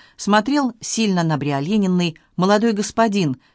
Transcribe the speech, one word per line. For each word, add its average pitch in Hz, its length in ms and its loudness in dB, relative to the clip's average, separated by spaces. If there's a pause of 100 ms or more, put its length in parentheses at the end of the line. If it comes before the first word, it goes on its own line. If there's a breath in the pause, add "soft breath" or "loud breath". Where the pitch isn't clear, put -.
(160 soft breath)
смотрел 226 640 0
сильно 190 440 -2
набриолиненный 165 920 0 (200 soft breath)
молодой 208 360 2
господин, 202 680 0 (140 soft breath)